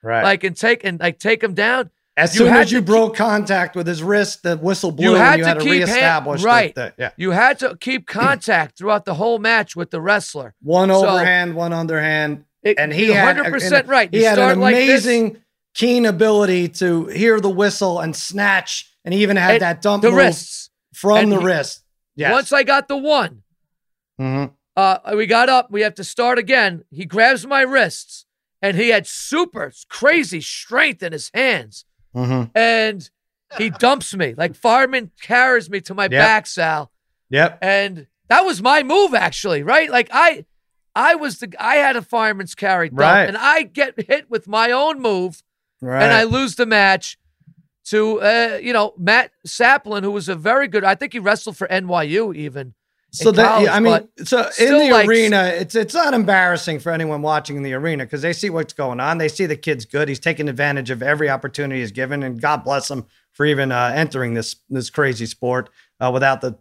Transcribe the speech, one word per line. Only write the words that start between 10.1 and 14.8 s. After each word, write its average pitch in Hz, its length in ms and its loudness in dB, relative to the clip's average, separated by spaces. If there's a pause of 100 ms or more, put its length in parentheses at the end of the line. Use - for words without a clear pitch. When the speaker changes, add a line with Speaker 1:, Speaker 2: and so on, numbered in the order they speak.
Speaker 1:
One 180 280 2
Speaker 2:
So 190 200 4
Speaker 1:
overhand, 180 460 2
one 170 180 -4
underhand. 156 720 -2 (160)
Speaker 2:
it, 208 160 0
Speaker 1:
And 151 160 -2
he 202 140 0
Speaker 2:
you're 208 80 4
Speaker 1:
had, 202 200 4
Speaker 2:
hundred 285 160 -2
percent 220 340 0
Speaker 1:
and 226 40 -18
Speaker 2:
right. 240 240 2
Speaker 1:
he 208 60 2
Speaker 2:
You 226 80 6
Speaker 1:
had 208 100 4
an 202 80 4
Speaker 2:
start 180 140 4
like 247 160 4
this. 254 300 4